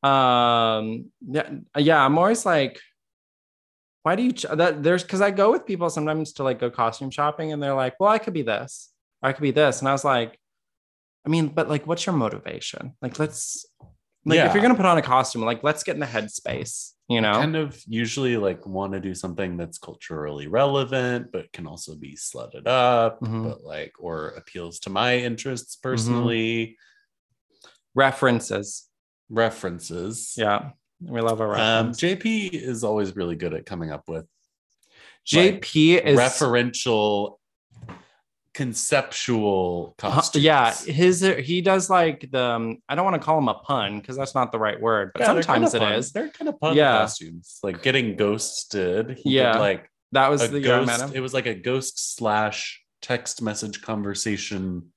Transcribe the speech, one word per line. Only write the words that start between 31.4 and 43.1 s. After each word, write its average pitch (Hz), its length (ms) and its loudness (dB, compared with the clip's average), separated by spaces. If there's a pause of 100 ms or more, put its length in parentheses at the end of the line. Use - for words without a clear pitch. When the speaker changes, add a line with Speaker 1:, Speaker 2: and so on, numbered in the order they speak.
Speaker 1:
a - 20 -2
Speaker 2:
Um, 107 60 -2
Speaker 1:
reference. 113 480 2
Speaker 2:
J 180 180 0
P 220 300 -2
is 127 360 -8
always 104 320 -2
really 87 220 -4
good 80 160 -6
at 82 140 -10
coming 82 240 -8
up 73 180 -12
with, 82 180 -10 (1000)
Speaker 1:
J 185 320 4
P 156 380 4
Speaker 2:
like, 170 100 2
Speaker 1:
is 143 120 6
Speaker 2:
referential, 120 1160 2 (1160)
conceptual 104 1500 -2
Speaker 1:
Huh, 101 100 -2
Speaker 2:
costumes. 147 340 2
Speaker 1:
yeah, 135 300 6
his, 175 460 2
he 180 400 0
does, 190 280 2
like, 165 420 2
the, 131 120 0
um, 113 360 -2 (100)
I 135 60 -4
don't 175 100 -2
wanna 190 140 0